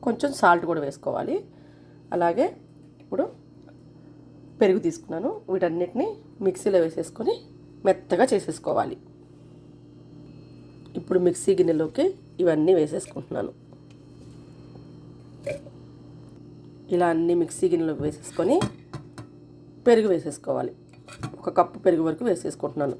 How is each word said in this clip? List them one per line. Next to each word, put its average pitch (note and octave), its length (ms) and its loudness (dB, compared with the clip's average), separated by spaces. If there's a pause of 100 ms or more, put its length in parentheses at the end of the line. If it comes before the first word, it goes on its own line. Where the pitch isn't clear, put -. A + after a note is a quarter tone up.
కొంచెం C4 340 -2
సాల్ట్ F3 300 6
కూడా D#3+ 160 -2
వేసుకోవాలి. - 500 -4 (800)
అలాగే F3 320 2 (560)
ఇప్పుడు - 220 -2 (1400)
పెరుగు F#3+ 260 4
తీసుకున్నాను, E3+ 440 -6 (200)
వీటన్నిటిని F3 560 -2 (400)
మిక్సీలో F#3 380 2
వేసేసుకొని E3 500 -4 (520)
మెత్తగా F#3 460 2
చేసేసుకోవాలి. D3+ 640 -2 (2000)
ఇప్పుడు F3+ 200 0 (100)
మిక్సీ F3 320 0
గిన్నెలోకి E3 460 0 (360)
ఇవన్నీ E3 300 4 (100)
వేసేసుకుంటున్నాను. - 720 -6 (3500)
ఇలా F3 200 4
అన్నీ E3+ 180 2 (100)
మిక్సీ D#3+ 280 -2
గిన్నెలోకి D#3+ 380 -2
వేసేసుకొని G3+ 480 0 (1300)
పెరుగు A3 240 6
వేసేసుకోవాలి. C#3+ 640 -4 (680)
ఒక - 180 -6
కప్పు - 280 2
పెరుగు E3 220 4
వరకు D#3+ 220 -4
వేసేసుకుంటున్నాను. D3+ 720 -4